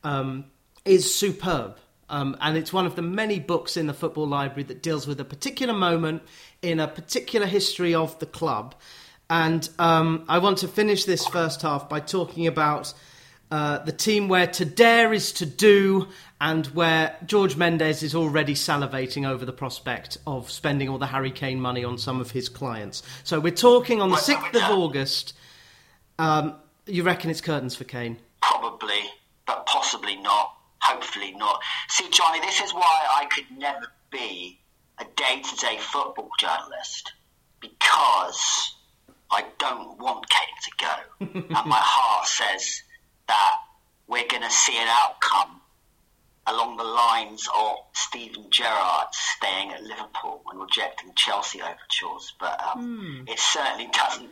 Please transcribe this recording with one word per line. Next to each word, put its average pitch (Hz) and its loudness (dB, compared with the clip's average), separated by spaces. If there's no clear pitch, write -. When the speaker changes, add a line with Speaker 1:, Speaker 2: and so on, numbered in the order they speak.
Speaker 1:
um, 135 -4
is 185 6
superb. 175 -2
Um, 139 -4
and 156 0
it's 160 -4
one 185 2
of 165 -4
the 175 -6
many 202 -2
books - -4
in 156 -2
the 143 -4
Football 151 -4
Library 143 -4
that 131 -14
deals 151 -4
with 139 -6
a 135 -6
particular 269 -4
moment 165 0
in 170 0
a 156 0
particular 208 -2
history 180 0
of 160 0
the 156 -6
club. 123 -4
And, 165 2
um, 160 4
I 165 4
want 190 4
to 185 -4
finish 208 2
this 180 0
first 165 -2
half 143 -2
by 151 -4
talking 165 -2
about, 151 0
uh, 147 0
the 156 -6
team 208 2
where 185 4
to 180 -2
dare 226 8
is 208 0
to 175 -4
do, 196 6
and 160 0
where 160 2
George 196 4
Mendes 160 2
is 151 -2
already 151 2
salivating 139 -2
over 131 -4
the 123 -8
prospect - -8
of 131 -8
spending 143 -2
all 135 -4
the 135 -4
Harry 131 -2
Kane 131 -4
money 123 -2
on 123 -4
some 127 -4
of 120 -8
his 123 -4
clients. 110 -8
So 160 -2
we're 165 0
talking 240 8
on 190 4
the 185 4
Speaker 2:
Well, - 4
Speaker 1:
sixth - 2
of 226 4
Speaker 2:
yeah. 208 2
Speaker 1:
August. 147 0
Um, 156 4
you 175 0
reckon 175 2
it's 160 -2
curtains 139 -2
for 127 -12
Kane? 117 -8
Speaker 2:
Probably, - 0
but 117 -2
possibly - -2
not. 101 0
Hopefully 101 -2
not. 104 0
See, 180 0
Johnny, 165 4
this 190 0
is 196 -4
why 170 4
I 143 2
could 143 -4
never 135 -6
be 92 -10
a 120 -10
day-to-day 127 -2
football - -6
journalist, - -4
because - 0
I 104 0
don't 123 -6
want 123 -4
Kane - 0
to - -10
go. - -6
Speaker 1:
<laughs> 160 -8
Speaker 2:
And 156 -2
my 147 4
heart - 2
says, - -2
that 101 6
we're 120 -2
gonna 117 -4
see - 2
an 113 0
outcome - 2
along 117 -2
the 117 -6
lines 113 0
of 110 0
Steven 110 -8
Gerrard 92 2
staying 98 -4
at - -12
Liverpool - -12
and 95 -16
rejecting 92 -6
Chelsea 101 -2
overtures. - -8
But, - -4
um, - -4
Speaker 1:
Hmm. 127 -18
Speaker 2:
it 113 -8
certainly 127 0
doesn't - -2